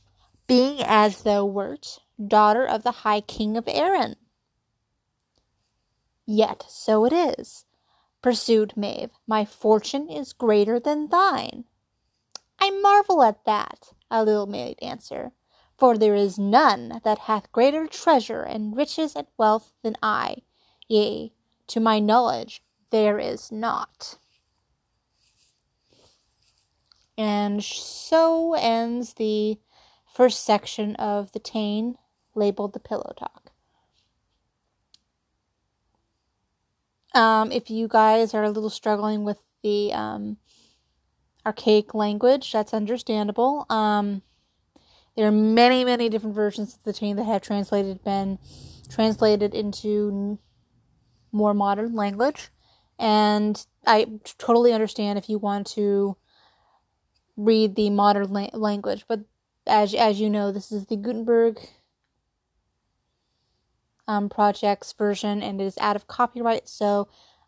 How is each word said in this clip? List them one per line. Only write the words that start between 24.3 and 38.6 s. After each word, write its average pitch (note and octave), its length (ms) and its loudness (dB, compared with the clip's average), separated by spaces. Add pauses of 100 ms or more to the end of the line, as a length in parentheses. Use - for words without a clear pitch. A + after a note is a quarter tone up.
And G#3 440 -2
so E4 920 0
ends A#3 600 -2
the G#3+ 440 -2 (560)
first - 300 2
section G#3 520 -2
of G#3 360 -4
the G#3+ 80 -12
Táin, G#3+ 560 -4 (380)
labeled G3+ 380 -2
the - 80 -14
Pillow - 380 -10
Talk. - 320 -16 (3750)
Um, A3 380 4
if A3+ 180 -4
you A3+ 160 -2
guys A3 480 4
are G#3+ 80 0
a G#3+ 80 0
little G#3+ 200 -4